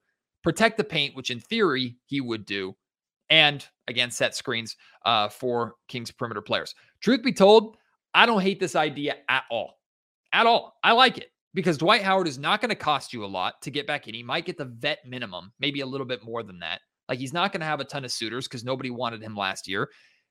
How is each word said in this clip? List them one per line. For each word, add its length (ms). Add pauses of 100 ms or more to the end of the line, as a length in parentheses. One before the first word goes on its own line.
(420)
protect 360
the 80
paint, 320
which 140
in 100
theory 640
he 160
would 240
do, 320 (520)
and 380 (220)
again, 200
set 260
screens, 420 (260)
uh, 240
for 480 (140)
Kings 220
perimeter 300
players. 340 (260)
Truth 220
be 100
told, 420 (380)
I 120
don't 160
hate 200
this 160
idea 400 (100)
at 240
all. 300 (500)
At 160
all. 340
I 120
like 240
it. 140 (220)
Because 240
Dwight 240
Howard 260
is 100
not 220
gonna 160
cost 380
you 100
a 20
lot 360
to 100
get 160
back 220
in. 40
He 80
might 240
get 120
the 80
vet 420
minimum, 500
maybe 220
a 60
little 200
bit 160
more 220
than 160
that. 220 (260)
Like, 100
he's 140
not 220
gonna 100
have 160
a 60
ton 180
of 80
suitors 340
'cause 200
nobody 240
wanted 320
him 160
last 280
year. 240 (420)